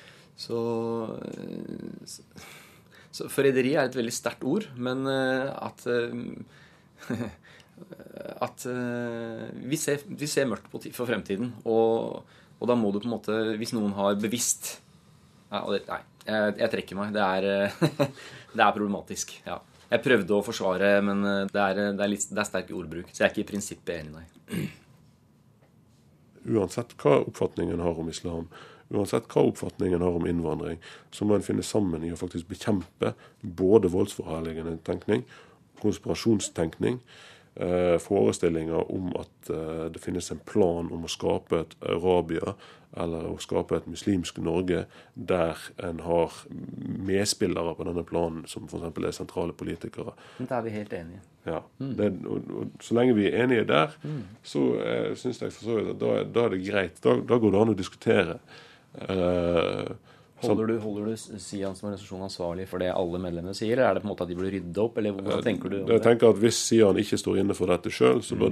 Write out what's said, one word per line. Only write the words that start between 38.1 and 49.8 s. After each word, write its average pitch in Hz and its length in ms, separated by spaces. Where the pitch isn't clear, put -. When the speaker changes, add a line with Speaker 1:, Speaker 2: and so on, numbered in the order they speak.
Speaker 2:
om 90 240
at, - 320
eh, 80 400
det 80 120
finnes 87 280
en 80 80
plan 87 480
om 85 160
å 82 80
skape 87 540
et - 180
Arabia, 87 720
eller 82 320
å 85 140
skape 90 340
et 80 140
muslimsk 90 480
Norge, 85 480
der 85 400
en 85 160
har 82 340
medspillere 95 720
på - 80
denne 87 220
planen, 82 420
som - 200
for 85 100
eksempel 82 260
er 87 80
sentrale 87 400
politikere. 82 640